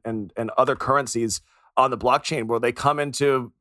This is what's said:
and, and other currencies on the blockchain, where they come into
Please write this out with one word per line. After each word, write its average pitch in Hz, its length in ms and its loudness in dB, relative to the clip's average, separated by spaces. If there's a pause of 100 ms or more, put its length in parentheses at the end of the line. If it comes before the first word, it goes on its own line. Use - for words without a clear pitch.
and, 110 320 -6
and 113 220 -6
other 131 180 2
currencies 120 640 -2 (340)
on 131 160 4
the 123 60 -2
blockchain, 123 520 0
where 117 120 0
they 120 100 2
come 147 280 0
into 139 520 0 (100)